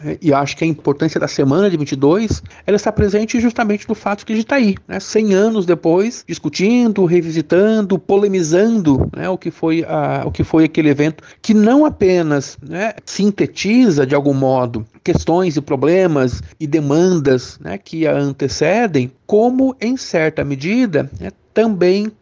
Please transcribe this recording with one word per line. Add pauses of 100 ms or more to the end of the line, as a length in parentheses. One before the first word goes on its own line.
né?
E
acho
que
a
importância
da
Semana
de
vinte
e
dois, (240)
ela
está
presente
justamente
no
fato
que
a
gente
tá
aí, (120)
né?
Cem
anos
depois,
discutindo,
revisitando,
polemizando,
né?
O
que
foi
a,
o
que
foi
aquele
evento (200)
que
não
apenas,
né, (120)
sintetiza,
de
algum
modo, (160)
questões
e
problemas (200)
e
demandas,
né,
que
a
antecedem, (160)
como,
em
certa
medida,
né, (220)
também